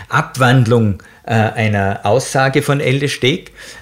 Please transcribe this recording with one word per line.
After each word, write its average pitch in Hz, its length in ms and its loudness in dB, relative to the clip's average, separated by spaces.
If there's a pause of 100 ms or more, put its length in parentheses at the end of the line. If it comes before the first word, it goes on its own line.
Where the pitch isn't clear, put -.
Abwandlung, 123 920 2 (240)
äh, - 80 -6
einer 104 680 0
Aussage 135 580 0
von 143 180 0
Elde 139 300 -2
Steg. - 440 -4 (280)